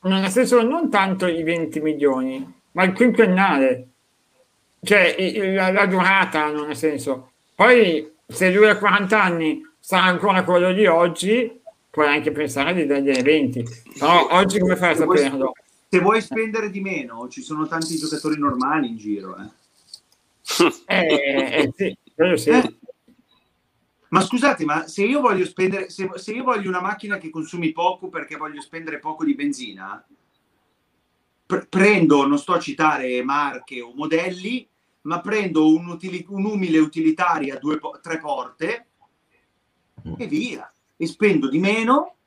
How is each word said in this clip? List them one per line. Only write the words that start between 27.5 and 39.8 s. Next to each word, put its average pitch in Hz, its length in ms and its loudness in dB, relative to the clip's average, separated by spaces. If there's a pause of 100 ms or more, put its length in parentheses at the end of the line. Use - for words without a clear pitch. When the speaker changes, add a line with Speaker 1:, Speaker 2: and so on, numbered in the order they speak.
Speaker 2:
poco 180 340 -2
perché 151 300 -12
voglio 147 240 -12
spendere 160 380 -12
poco 156 260 -8
di 143 100 2
benzina, 107 640 -6 (1400)
pre-, - 240 -4
prendo, 175 580 4
non 147 100 2
sto 180 160 -2
a 170 60 2
citare 127 640 -2
marche 135 580 -6
o 120 140 -16
modelli, 180 720 -4 (340)
ma 165 200 -8
prendo 180 460 0
un 165 200 2
utili-, 175 420 -12
un 196 160 -4
umile 190 340 0
utilitaria 156 760 0
a 131 40 -14
due 147 200 -4
po-, - 220 -12
tre 160 180 -8
porte 160 680 -8 (1200)